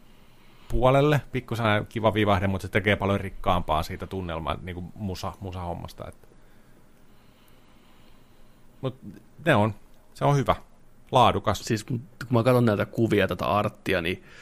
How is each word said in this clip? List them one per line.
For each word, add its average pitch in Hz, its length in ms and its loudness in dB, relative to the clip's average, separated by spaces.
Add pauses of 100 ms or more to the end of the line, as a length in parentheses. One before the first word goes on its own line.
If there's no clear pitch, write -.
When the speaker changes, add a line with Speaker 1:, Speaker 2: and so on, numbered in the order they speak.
(680)
Speaker 1:
puolelle, 139 520 4 (120)
pikkusen 110 560 -2
kiva 107 260 0
vivahde, 101 320 2
mutta 95 200 -2
se - 60 -10
tekee 101 240 2
paljon 98 240 0
rikkaampaa 87 600 0
siitä 92 240 -10
tunnelmaa, 82 560 -6
niinku 90 220 -10 (100)
musa-, 92 460 -8
musahommasta, 87 680 -10
että. - 200 -20 (2500)
Mut 131 180 -8 (460)
ne 156 100 4
on, 107 200 2 (400)
se - 100 -4
on 143 120 4
hyvä, 92 200 2 (540)
laadukas. 104 540 2
Speaker 2:
Siis 110 200 -4
kun 120 180 -6 (280)
mä 117 120 4
katson 123 220 4
näitä 104 220 2
kuvia, 104 420 2
tätä 90 180 -4
arttia, 95 560 -2
niin 90 220 -4 (180)